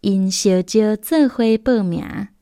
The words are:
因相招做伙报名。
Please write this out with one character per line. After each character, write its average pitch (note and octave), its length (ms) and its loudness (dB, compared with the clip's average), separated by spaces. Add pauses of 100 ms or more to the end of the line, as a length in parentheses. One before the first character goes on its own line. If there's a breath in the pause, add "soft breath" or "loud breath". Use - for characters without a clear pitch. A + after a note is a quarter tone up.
因 F#3+ 280 0
相 F#3 360 0
招 G#3+ 320 0
做 D4+ 320 2
伙 A3+ 340 0
报 A#3+ 180 2
名。 F3+ 460 -6 (140)